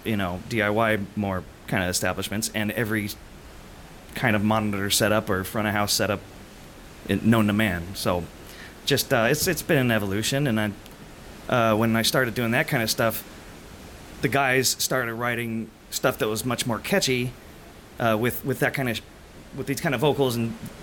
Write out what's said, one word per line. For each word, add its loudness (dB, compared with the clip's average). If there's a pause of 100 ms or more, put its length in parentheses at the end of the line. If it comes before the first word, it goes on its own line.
you 0
know, 0 (100)
D 0
I 4
Y 4 (180)
more 0 (240)
kinda 0
establishments, -2
and 0
every 0 (1040)
kind 2
of 2
monitor 2
setup 4
or 2
front -2
of 2
house 2
setup 2 (880)
in, 2
known 6
to 2
man. 0
So 0 (600)
just, 2
uh, 6
it's, 2
it's 0
been 4
an 4
evolution, 2
and 2
I, 0 (760)
uh, 4
when 4
I 4
started 2
doing 0
that 2
kinda 2
stuff, 0 (1000)
the 4
guys 4 (100)
started 0
writing -2 (220)
stuff 0
that 2
was -2
much -2
more 0
catchy, 0 (680)
uh, 4
with, 0
with -2
that 2
kinda 0
sh-, -6 (560)
with -6
these -4
kinda 0
vocals 2
and -2 (280)